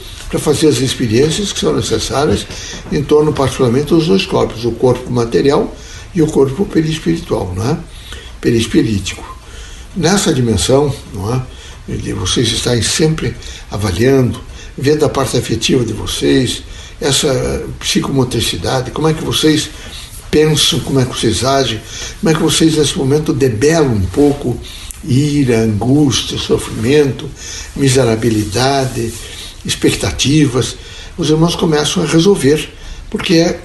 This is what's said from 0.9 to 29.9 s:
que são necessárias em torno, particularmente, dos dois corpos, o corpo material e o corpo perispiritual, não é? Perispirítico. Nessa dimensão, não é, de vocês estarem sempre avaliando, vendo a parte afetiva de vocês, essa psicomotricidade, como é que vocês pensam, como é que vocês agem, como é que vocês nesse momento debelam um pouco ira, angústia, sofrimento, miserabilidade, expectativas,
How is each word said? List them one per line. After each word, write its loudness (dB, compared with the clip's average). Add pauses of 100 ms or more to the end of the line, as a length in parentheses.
que -6
são 2
necessárias 0 (440)
em 0
torno, 4
particularmente, 2
dos 4
dois 4
corpos, -2
o 0
corpo 0
material 2 (400)
e 4
o 4
corpo 2
perispiritual, -2
não -2
é? 0 (640)
Perispirítico. 0 (600)
Nessa 2
dimensão, 2 (180)
não -4
é, -2 (460)
de -6
vocês 0
estarem 0
sempre 0 (360)
avaliando, 2 (380)
vendo 2
a 4
parte -2
afetiva 0
de -4
vocês, 0 (380)
essa 0 (140)
psicomotricidade, -2
como 0
é 2
que -4
vocês 2 (600)
pensam, 4
como 0
é 4
que -4
vocês -2
agem, 0 (400)
como 2
é 4
que -2
vocês 4
nesse 2
momento 0
debelam 2
um 0
pouco 2 (460)
ira, 2
angústia, 2
sofrimento, 0 (460)
miserabilidade, 2 (520)
expectativas, 0 (420)